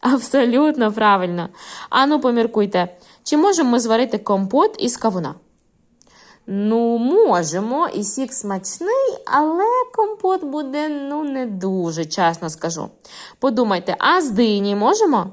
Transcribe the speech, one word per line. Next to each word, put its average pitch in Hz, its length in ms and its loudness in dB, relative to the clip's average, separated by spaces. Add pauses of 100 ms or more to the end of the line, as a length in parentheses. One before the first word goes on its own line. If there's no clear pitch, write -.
Абсолютно 254 920 2
правильно. 185 560 0 (420)
Ану, 277 300 2
поміркуйте, 220 760 0 (260)
чи - 140 -2
можемо 330 340 4
ми 240 100 4
зварити 226 380 0
компот 208 600 0
із - 180 -2
кавуна? 185 380 -2 (1120)
Ну, 226 520 0
можемо, 233 960 2
і 208 100 -4
сік 262 280 -6
смачний, 359 920 -4
але 311 380 0 (300)
компот 403 500 0
буде, 294 440 -4
ну, 294 360 -6
не 269 220 -6
дуже, 180 580 -4
чесно 165 460 -2
скажу. 165 380 -6 (500)
Подумайте, 214 600 0
а 349 220 4
з 285 100 0
дині 202 440 2
можемо? 254 580 2